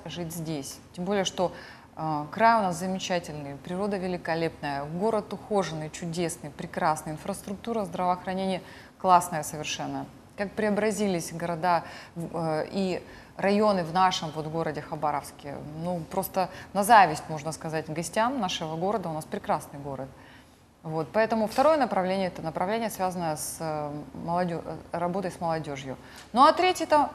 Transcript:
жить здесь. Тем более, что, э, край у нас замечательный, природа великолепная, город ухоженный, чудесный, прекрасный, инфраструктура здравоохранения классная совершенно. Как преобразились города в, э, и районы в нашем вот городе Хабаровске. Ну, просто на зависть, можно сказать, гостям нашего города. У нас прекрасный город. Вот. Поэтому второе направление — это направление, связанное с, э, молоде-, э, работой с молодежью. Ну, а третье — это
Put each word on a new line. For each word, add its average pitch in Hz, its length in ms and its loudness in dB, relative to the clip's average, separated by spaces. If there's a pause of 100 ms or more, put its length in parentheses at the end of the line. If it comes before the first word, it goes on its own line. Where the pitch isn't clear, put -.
жить 165 280 -8
здесь. 156 440 -6 (180)
Тем 175 100 -6
более, 196 180 2
что, 180 280 0 (440)
э, 156 360 -2
край 226 280 6
у 208 40 2
нас 175 140 0
замечательный, 170 800 -4
природа 196 400 -2
великолепная, 165 880 -2
город 208 480 -2
ухоженный, 160 580 -2
чудесный, 165 580 -4
прекрасный, 165 640 -2
инфраструктура 202 720 -6
здравоохранения 185 760 -2 (360)
классная 175 460 6
совершенно. 143 640 -6 (280)
Как 202 160 -4
преобразились 202 840 2
города 170 500 2 (320)
в, 170 180 -6
э, 160 380 0
и 185 300 0 (340)
районы 202 480 4
в 160 100 -6
нашем 180 380 2
вот 151 160 -6
городе 156 340 -2
Хабаровске. 147 760 -4 (280)
Ну, 175 180 -2 (100)
просто 185 380 0 (240)
на 202 100 2
зависть, 185 460 8
можно 156 220 -4
сказать, 156 380 -6
гостям 214 500 -2
нашего 170 360 -4
города. 185 340 -2
У 160 40 -4
нас 156 120 -6
прекрасный - 540 -4
город. 135 280 -8 (760)
Вот. 160 280 -2
Поэтому 220 360 2
второе 294 300 6
направление — 190 580 2
это 170 60 -10
направление, 185 480 0
связанное 175 460 -2
с, - 240 -8
э, 151 320 -4 (340)
молоде-, 170 400 0
э, 160 320 -8
работой 175 340 -2
с - 100 -10
молодежью. 143 560 -4 (340)
Ну, 254 140 8
а 311 80 10
третье — 349 320 2
это 302 300 6